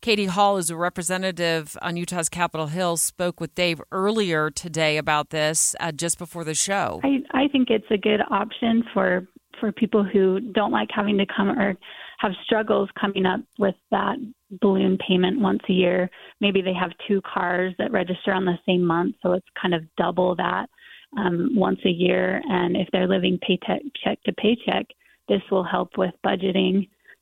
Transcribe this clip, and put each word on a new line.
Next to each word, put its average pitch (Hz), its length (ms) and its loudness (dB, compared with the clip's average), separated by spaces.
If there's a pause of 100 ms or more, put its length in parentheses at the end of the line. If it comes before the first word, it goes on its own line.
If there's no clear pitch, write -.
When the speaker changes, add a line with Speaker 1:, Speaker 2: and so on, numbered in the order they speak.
Speaker 1:
Katie 214 240 2
Hall, 202 320 4
is 170 120 -2
a 170 60 -6
representative 175 1040 -2
on 170 140 -4
Utah's 175 320 -2
Capitol 160 400 -2
Hill, 170 300 -2
spoke - 420 -2
with 170 160 -8
Dave 175 260 0 (100)
earlier 190 580 2
today 156 480 0
about 151 320 0
this, 156 500 0
uh, 165 140 -4
just 165 240 -4
before 170 260 -10
the 156 100 -4
show. 151 500 -2
Speaker 2:
I, 277 160 2 (120)
I 269 160 2
think 269 220 2
it's 220 200 0
a 220 80 2
good 208 220 2 (100)
option 226 540 0 (100)
for, 185 320 2 (360)
for 214 100 0
people 214 320 2
who 190 380 4
don't 220 320 -2
like 214 200 0
having 208 260 0
to 196 60 2
come 196 320 0
or 196 200 0 (420)
have 202 140 -2 (100)
struggles 214 460 2 (100)
coming 196 260 0
up 185 140 2 (180)
with 196 180 2 (160)
that 202 260 0 (440)
balloon 190 360 4 (100)
payment 185 320 2
once 202 300 0
a 190 40 4
year. 185 360 2 (320)
Maybe 196 200 2
they 185 120 -2
have 180 180 -2 (160)
two 196 140 2
cars 180 580 -2
that 214 120 -2
register 185 420 -2
on 185 100 2
the 180 220 2
same 180 200 4
month, 170 380 0
so 180 80 2
it's 185 160 -2 (140)
kind 180 120 0
of 160 100 -2 (140)
double 180 380 0
that, 180 340 -2 (480)
um, 180 380 0
once 190 300 2
a 196 40 4
year. 185 600 2
And 180 260 0
if 196 160 -2
they're 185 160 2
living 185 340 2
paycheck - 400 -2 (440)
to 190 80 0
paycheck, - 520 0 (440)
this 202 200 2
will 185 140 2
help 185 340 -2
with 185 140 0 (140)
budgeting, 190 640 2 (320)